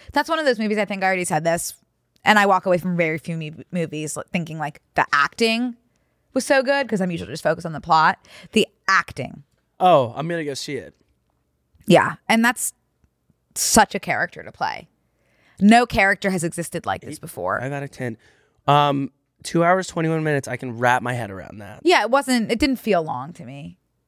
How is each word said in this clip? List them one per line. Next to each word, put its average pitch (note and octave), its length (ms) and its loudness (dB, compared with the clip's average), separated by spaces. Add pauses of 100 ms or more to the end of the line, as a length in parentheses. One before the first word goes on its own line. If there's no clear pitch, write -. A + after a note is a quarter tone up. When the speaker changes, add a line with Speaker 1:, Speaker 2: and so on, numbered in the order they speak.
(140)
Speaker 1:
That's D4 160 -2
one D#4+ 80 -2
of D#4 80 -4
those B3 140 0
movies G#3+ 180 -2
I G#3 80 -2
think F#3+ 180 -6
I F#3 40 0
already F#3 180 -2
said D#3 180 -2
this, E3 300 -2 (500)
and G#3+ 140 4
I G3+ 80 6
walk F#3+ 220 2
away F3+ 100 4
from F3 180 -2
very E3 220 0
few E3 200 -10
me-, D#3 160 -10 (180)
movies D#3 440 -6
li-, D#3 160 -8
thinking, D#3+ 280 -6
like, D3 220 -8 (120)
the - 180 2
acting A3+ 640 0 (600)
was B3+ 100 0
so C#4 160 4
good, C#4 260 0
'cause G#3 140 -2
I'm F#3 80 0
usually E3+ 220 -8
just D#3 120 -10
focused D#3+ 220 0
on E3 80 -10
the C#3 80 -10
plot. D#3+ 380 4 (320)
The - 160 2 (200)
acting. - 560 -2 (360)
Speaker 2:
Oh, D3 360 6
I'm D3 120 -6
gonna E3+ 180 -6
go C#3+ 80 -6
see C#3+ 220 -8
it. F#2+ 180 -12 (920)
Speaker 1:
Yeah, - 280 4 (120)
and A3+ 180 4
that's - 280 -2 (840)
such - 400 4
a F#3+ 40 -8
character D#3+ 440 -6
to - 80 -18
play. - 380 -8 (720)
No A3+ 240 8
character G3+ 440 0
has F3+ 160 -4
existed E3 400 -8
like F#2+ 160 -6
this - 140 -14
Speaker 2:
Eight, - 60 -18
Speaker 1:
before. F#2 380 -6
Speaker 2:
five C3 140 -6
out C#3+ 100 -8
of C#3 80 -12
ten. A#2+ 260 -8 (480)
Um, C#3 460 2 (320)
two - 180 0
hours, F3+ 260 2
twenty-one D#3+ 360 -2
minutes. D3 240 -2
I A#2+ 80 -8
can B2 220 -10
wrap B2 260 2
my B2 80 -4
head A#2 180 -6
around F#2+ 280 -16
that. G#2 260 -18
Speaker 1:
Yeah, D#4+ 180 4
it G#3+ 80 -4
wasn't, B3 400 0
it A3 100 0
didn't C#4 180 0
feel F3+ 260 0
long D3 300 -10
to D#3+ 100 -18
me. C#3+ 340 -16 (300)